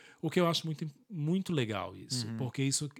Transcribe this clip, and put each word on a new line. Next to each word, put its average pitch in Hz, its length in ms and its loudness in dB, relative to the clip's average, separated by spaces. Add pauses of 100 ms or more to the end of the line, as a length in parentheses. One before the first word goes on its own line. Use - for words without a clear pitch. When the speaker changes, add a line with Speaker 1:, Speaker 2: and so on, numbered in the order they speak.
(220)
Speaker 1:
O 160 80 0
que - 100 -2
eu 175 80 6
acho 165 180 2
muito, 160 200 -4 (240)
muito 180 440 0
legal 104 420 0
isso, 113 320 -4
Speaker 2:
Uhum. 113 100 -4
Speaker 1:
porque 131 240 -2
isso, 139 280 0 (100)